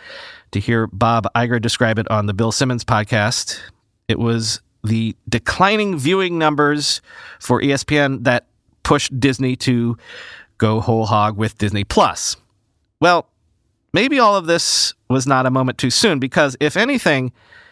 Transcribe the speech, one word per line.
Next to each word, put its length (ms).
To 80
hear 280
Bob 480
Iger 240
describe 380
it 140
on 160
the 60
Bill 180
Simmons 340
podcast, 720
it 120
was 420
the 320
declining 680
viewing 400
numbers 640
for 220
E 100
S 120
P 140
N 260
that 220
pushed 340
Disney 380
to 420
go 240
whole 240
hog 320
with 200
Disney 280
Plus. 500
Well, 300
maybe 260
all 160
of 100
this 480
was 160
not 200
a 60
moment 260
too 120
soon, 300
because 400
if 160
anything, 560